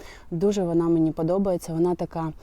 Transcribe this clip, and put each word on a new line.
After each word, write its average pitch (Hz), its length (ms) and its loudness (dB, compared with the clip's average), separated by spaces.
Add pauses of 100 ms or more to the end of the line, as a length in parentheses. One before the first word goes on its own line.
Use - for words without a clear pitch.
(320)
Дуже 196 320 0
вона 170 260 2
мені 160 220 4
подобається. 175 640 0
Вона 175 220 2
така, 160 480 -4